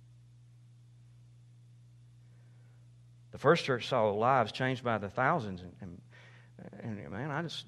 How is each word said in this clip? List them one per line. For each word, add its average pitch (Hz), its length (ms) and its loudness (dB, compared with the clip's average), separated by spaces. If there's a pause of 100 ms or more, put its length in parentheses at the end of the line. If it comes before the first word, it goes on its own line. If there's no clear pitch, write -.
(3250)
The - 40 -14
first 165 280 6
church 123 240 0
saw 110 220 4
lives 113 420 4
changed 131 280 -2
by 120 160 0
the 98 120 -4
thousands 120 520 0
and, 87 200 -16
and 90 200 -14 (800)
and, 101 300 -10
man, 123 200 -6
I 143 120 -2
just, - 240 -10